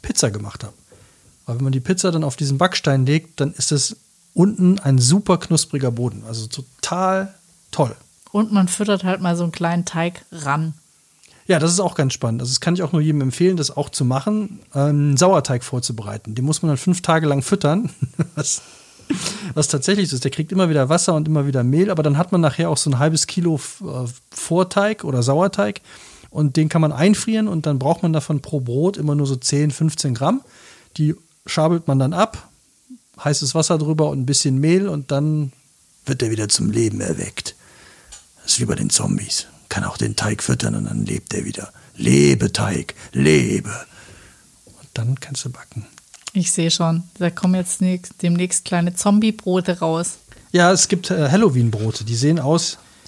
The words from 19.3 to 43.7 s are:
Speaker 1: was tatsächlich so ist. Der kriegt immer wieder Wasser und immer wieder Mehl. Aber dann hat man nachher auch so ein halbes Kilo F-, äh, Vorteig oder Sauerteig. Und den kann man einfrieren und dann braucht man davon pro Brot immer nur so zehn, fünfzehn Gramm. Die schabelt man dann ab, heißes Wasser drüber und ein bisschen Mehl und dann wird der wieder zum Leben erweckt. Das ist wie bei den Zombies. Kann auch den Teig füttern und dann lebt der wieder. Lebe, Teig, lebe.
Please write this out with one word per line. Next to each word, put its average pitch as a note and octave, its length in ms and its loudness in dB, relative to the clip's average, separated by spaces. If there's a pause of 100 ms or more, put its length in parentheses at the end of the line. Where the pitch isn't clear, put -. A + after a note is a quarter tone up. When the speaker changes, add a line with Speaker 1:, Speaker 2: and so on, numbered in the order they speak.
Speaker 1:
was D3+ 160 0
tatsächlich F#3 400 0
so C3+ 80 -4
ist. B2 80 -4
Der C3+ 60 -2
kriegt D#3 200 -6
immer F#3 180 2
wieder C#3 200 2
Wasser E3+ 260 2
und D#3 120 0
immer D3 200 2
wieder C3 160 0
Mehl. D#3 260 2
Aber D#3+ 140 0
dann C#3+ 140 2
hat F3+ 140 0
man F3 100 2
nachher E3 280 0
auch D#3 80 0
so - 140 -2
ein B2 80 2
halbes D#3 260 2
Kilo F3 300 0
F-, - 260 -10
äh, B2+ 240 -8 (240)
Vorteig F#3+ 760 0
oder C3 200 0
Sauerteig. F#3+ 580 0 (480)
Und D3+ 280 0
den D#3 120 4
kann D#3+ 120 2
man D3+ 100 2
einfrieren G#3+ 560 2
und E3+ 180 -2
dann C#3+ 140 0
braucht D3 240 0
man D#3+ 100 2
davon D3+ 280 -2
pro - 180 -4
Brot C3+ 380 -2
immer D3 180 0
nur D3 100 0
so C3+ 120 -2
zehn, D3 340 0
fünfzehn D3+ 420 -2
Gramm. D#3 280 0 (560)
Die D#3 180 0 (300)
schabelt E3 420 0
man C3+ 100 2
dann C3+ 160 2
ab, G3 360 -2 (760)
heißes D3 320 -2
Wasser E3 220 2
drüber D#3 320 2
und C#3 100 -2
ein B2+ 60 -2
bisschen C3+ 340 2
Mehl F3+ 300 4
und D3 200 -6
dann D3 440 0 (520)
wird C3 160 -2
der A#2 80 0
wieder A2 200 -2
zum G#2+ 200 0
Leben G#2+ 300 0
erweckt. - 560 -6 (880)
Das - 100 -2
ist - 60 0
wie - 60 -2
bei - 100 -2
den G1+ 140 -4
Zombies. - 580 -2 (220)
Kann G2 160 -4
auch - 120 -8
den G#2+ 180 -2
Teig - 280 -2
füttern A#1 320 -2
und G#1 100 -4
dann G#1+ 200 -4
lebt - 260 -6
der - 140 -6
wieder. - 260 -10 (240)
Lebe, C#2 560 4
Teig, G2+ 420 -4 (200)
lebe. D2 600 2 (920)